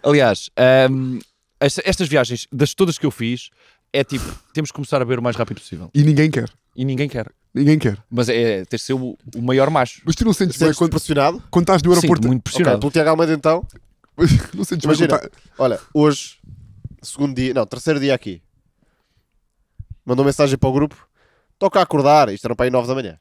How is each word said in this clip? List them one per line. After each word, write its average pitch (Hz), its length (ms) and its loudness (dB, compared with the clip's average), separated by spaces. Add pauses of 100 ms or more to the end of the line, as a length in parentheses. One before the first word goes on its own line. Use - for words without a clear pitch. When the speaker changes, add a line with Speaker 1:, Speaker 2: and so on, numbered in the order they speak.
Speaker 1:
Aliás, 135 480 2 (400)
hum, 131 300 -4 (400)
esta, - 260 -2
estas 185 220 -2
viagens, 123 460 -2
das 135 200 -2
todas 175 240 0
que - 80 -4
eu 139 60 0
fiz, 120 380 -6 (420)
é 139 100 0
tipo, 131 220 -6 (300)
temos 156 180 -6
que - 40 -20
começar 139 260 -4
a 123 40 -2
beber 123 140 -2
o - 20 -6
mais 120 140 -2
rápido 113 240 -6
possível. 87 340 -16
Speaker 2:
E 147 100 4
ninguém 151 280 4
quer. 117 180 -4 (240)
Speaker 1:
E 127 120 -6
ninguém 139 240 -4
quer. 120 200 -8 (240)
Speaker 2:
Ninguém 143 240 4
quer. 104 200 -2 (120)
Speaker 1:
Mas 120 200 -2
é, 113 340 0
tens 113 160 -8
de - 60 -12
ser 135 80 -4
o, 127 240 -6 (180)
o 117 60 -8
maior 131 280 2
macho. 139 360 -2
Speaker 2:
Mas 160 100 0
tu - 80 -4
não 220 80 2
sentes 180 260 0
bem 160 100 2
Speaker 3:
Sentes-te 151 120 0
Speaker 2:
quando, 165 120 2
Speaker 3:
pressionado? 156 600 0
Speaker 2:
quando 175 120 2
estás 180 200 4
no 175 120 2
Speaker 1:
Sinto 170 80 4
Speaker 2:
aeroporto? 143 260 2
Speaker 1:
muito 127 140 0
pressionado. 131 340 0
Speaker 3:
Ok, - 20 -4
pelo 139 140 -2
Tiago 156 160 2
Almeida 160 240 2
então. 160 340 0 (480)
Speaker 2:
<laughs> - 400 2
Não 190 80 -6
sentes 165 220 -6
bem 151 100 4
Speaker 3:
Imagina, 156 240 0
Speaker 2:
quando - 100 -12
tá - 80 -20 (200)
Speaker 3:
olha, 123 220 0 (140)
hoje, 151 440 2 (640)
segundo 139 340 -6
dia, 127 180 -2
não, 120 120 0
terceiro 143 340 -4
dia 135 160 0
aqui. 92 260 -12 (1600)
Mandou 123 180 0
mensagem 139 340 0
para 131 120 0
o - 40 -2
grupo, 143 220 -2 (640)
toca 196 220 0
a 175 40 4
acordar, 143 460 4
isto 101 160 -10
era 117 100 -4
para 127 120 -2
aí - 20 0
nove 123 180 0
da 131 80 -4
manhã. 98 260 -10